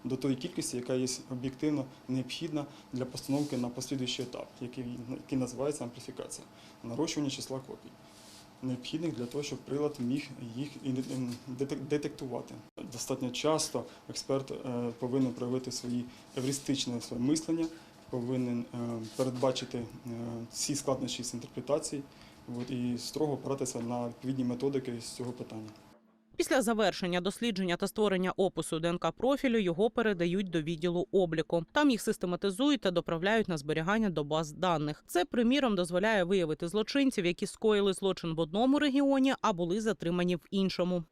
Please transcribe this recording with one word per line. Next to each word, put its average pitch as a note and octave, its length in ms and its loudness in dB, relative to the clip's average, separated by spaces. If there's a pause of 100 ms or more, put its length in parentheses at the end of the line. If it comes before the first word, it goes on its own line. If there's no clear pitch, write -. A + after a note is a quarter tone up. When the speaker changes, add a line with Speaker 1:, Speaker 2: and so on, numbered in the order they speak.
Speaker 1:
до B2+ 120 -2
тої C3+ 200 0
кількості, - 400 -4
яка B2 180 -2
є B2+ 120 2 (240)
об'єктивно C3+ 540 -2 (240)
необхідна C#3+ 560 -2 (280)
для B2+ 120 -2
постановки C#3 520 -2
на B2 120 0
послідуючий B2+ 560 -4
етап, - 220 -10 (140)
який, B2+ 240 -8 (260)
який - 280 -4
називається B2+ 460 -2
ампліфікація, - 640 -12 (380)
нарощування C#3+ 460 -2
числа C3 360 -6
копій, - 220 -14 (760)
необхідних C3 520 -4
для A#2+ 120 -4
того, C#3+ 180 -4
щоб C3+ 140 -6
прилад D3 400 -2
міг B2+ 300 -2 (280)
їх C#3+ 140 -4 (140)
і, C#3 40 -2
ем, B2+ 460 -2 (140)
детек-, C3+ 400 -4
детектувати. C#3+ 680 -4 (380)
Достатньо B2+ 380 -4
часто D3+ 540 0 (240)
експерт, C3+ 420 -2
е, - 40 -6 (440)
повинен B2+ 340 2
проявити B2 400 -2
свої B2 320 -2 (320)
евристичне C3 640 -2
своє A#2+ 220 -6
мислення, D#3+ 440 2 (440)
повинен, B2 540 0 (100)
е, - 20 -6 (400)
передбачити, B2+ 640 0
е, A#2+ 320 -10 (420)
всі - 220 -2
складнощі C3 500 -2
з - 100 -6
інтерпретації, C#3+ 680 -4 (580)
от, B2 100 -6
і B2 280 -2
строго D3 340 0
опиратися C3 480 -2
на A#2+ 280 -2
відповідні C3 360 -2
методики B2+ 560 0
з A2+ 40 -14
цього B2 280 -6
питання. A2+ 360 -10 (680)
Speaker 2:
Після D4 260 2
завершення F#3+ 580 2
дослідження F#3+ 560 0
та G3+ 100 -2
створення F#3+ 500 2
опису E3+ 440 0
Д E3+ 80 0
Н F3 100 0
К E3 140 2
профілю C4 460 2
його F#3+ 320 2
передають F#3+ 600 2
до D#3+ 120 2
відділу E3+ 500 0
обліку. E3 600 2
Там D4 180 6
їх A3+ 120 2
систематизують G3+ 800 2
та G3 100 2
доправляють F3+ 580 2
на E3+ 80 2
зберігання D#3+ 540 2
до D3+ 140 0
баз D3+ 280 0
даних. D3+ 540 2
Це, F4 180 2
приміром, A#3+ 520 4
дозволяє F3+ 480 4
виявити E3+ 440 2
злочинців, G#3+ 580 2
які F3 200 0
скоїли G3+ 460 4
злочин F3+ 420 0
в D#3 60 0
одному A3 380 4
регіоні, C#4 640 6
а A3 120 4
були F3 280 2
затримані F3+ 560 2
в - 140 -10
іншому. F3+ 600 2